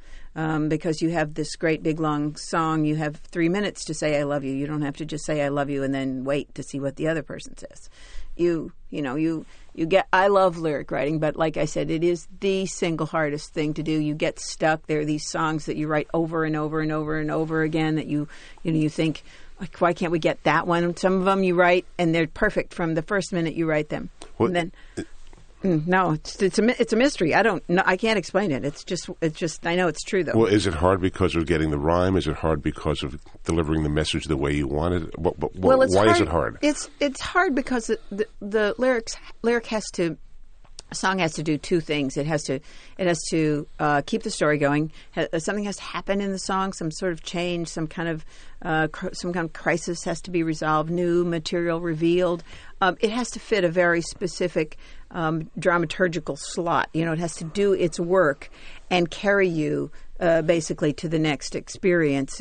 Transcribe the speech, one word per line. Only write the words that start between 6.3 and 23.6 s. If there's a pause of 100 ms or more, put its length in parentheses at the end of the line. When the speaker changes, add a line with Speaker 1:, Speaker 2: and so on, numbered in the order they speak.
Speaker 1:
to
see
what
the
other
person
says. (460)
You, (200)
you
know,
you, (280)
you
get,
I
love
lyric
writing,
but
like
I
said,
it
is (100)
the
single
hardest
thing
to
do.
You
get
stuck.
There
are
these
songs
that
you
write
over
and
over
and
over
and
over
again
that
you, (340)
you
know,
you
think, (360)
like,
"Why
can't
we
get
that
one?"
Some
of
them
you
write, (140)
and
they're
perfect
from
the
first
minute
you